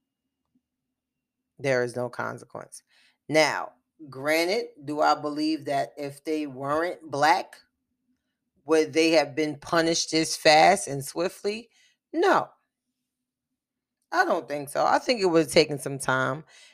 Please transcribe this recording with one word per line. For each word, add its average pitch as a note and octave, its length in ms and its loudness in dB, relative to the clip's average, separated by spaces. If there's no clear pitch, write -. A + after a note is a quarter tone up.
There C3 240 0
is A#2+ 140 -6
no B2 140 -6
consequence. - 720 -12
Now, C#3 460 0
granted, D#3+ 560 -2
do D3 160 -6
I D3+ 140 4
believe D3 500 -4
that C#3+ 320 -4
if C#3+ 280 -12
they D#3 220 -4
weren't D3 640 -6
black, D3+ 460 0
would D#3 260 2
they D#3+ 200 4
have C#3+ 220 2
been D3+ 220 -2
punished E3 540 0
this D#3+ 260 0
fast D#3+ 520 6
and C#3 140 -6
swiftly? G3+ 680 -6
No. E4 380 2
I F4+ 140 2
don't F#3 200 -2
think C#3+ 220 -8
so. C#3+ 160 0
I C4+ 140 4
think B3 240 -2
it F#3+ 40 2
would E3 180 4
have C#3 80 -6
taken D3+ 260 2
some C#3 200 -8
time. C3 460 -2